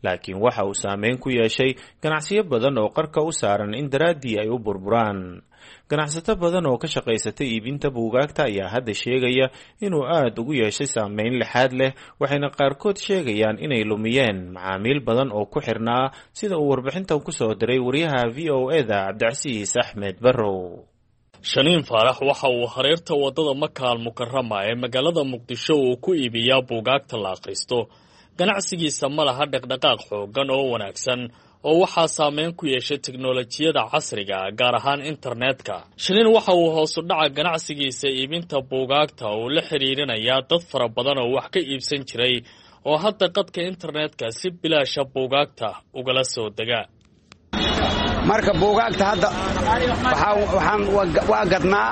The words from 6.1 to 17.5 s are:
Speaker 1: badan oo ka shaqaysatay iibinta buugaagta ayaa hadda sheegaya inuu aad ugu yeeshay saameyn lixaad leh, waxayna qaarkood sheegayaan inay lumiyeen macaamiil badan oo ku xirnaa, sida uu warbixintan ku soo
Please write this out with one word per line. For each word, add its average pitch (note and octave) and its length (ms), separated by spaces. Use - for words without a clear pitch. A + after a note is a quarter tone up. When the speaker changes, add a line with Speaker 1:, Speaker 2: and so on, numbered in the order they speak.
Speaker 1:
badan F3 300
oo B2+ 120
ka D#3+ 100
shaqaysatay A#2 600
iibinta A#2+ 440
buugaagta B2 520
ayaa G2 260
hadda A#2 240
sheegaya B2+ 520
inuu E3+ 260
aad C3+ 300
ugu A#2+ 160
yeeshay A#2+ 340
saameyn G#2+ 480
lixaad B2 380
leh, C3 180
waxayna C#3+ 340
qaarkood C#3+ 460
sheegayaan A2 640
inay C3+ 240
lumiyeen A2 540
macaamiil F#2+ 520
badan A#2 280
oo G#2 140
ku - 140
xirnaa, A#2 460
sida G3+ 260
uu D3 120
warbixintan C#3 500
ku C#3 120
soo A2 240